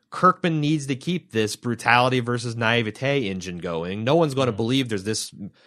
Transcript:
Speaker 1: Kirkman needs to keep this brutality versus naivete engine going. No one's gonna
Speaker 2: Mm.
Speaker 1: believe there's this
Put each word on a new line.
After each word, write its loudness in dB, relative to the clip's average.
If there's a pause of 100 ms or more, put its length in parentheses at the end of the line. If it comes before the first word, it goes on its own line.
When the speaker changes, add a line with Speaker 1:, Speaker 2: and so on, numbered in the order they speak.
(120)
Speaker 1:
Kirkman 2
needs 0
to -2
keep -6
this 0
brutality 2
versus -4
naivete 0
engine -6
going. -4
No 2
one's 2
gonna 2
Speaker 2:
Mm. -6
Speaker 1:
believe 0
there's -4
this -4 (340)